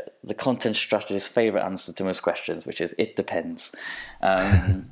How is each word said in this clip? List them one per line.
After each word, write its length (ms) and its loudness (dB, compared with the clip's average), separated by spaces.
the 100 -6
content 420 0
strategist's 540 0
favorite 340 2
answer 300 -2
to 100 -2
most 180 0
questions, 440 -2
which 160 -6
is, 160 -2
"It 180 -2
depends." 560 -4
Um, 720 4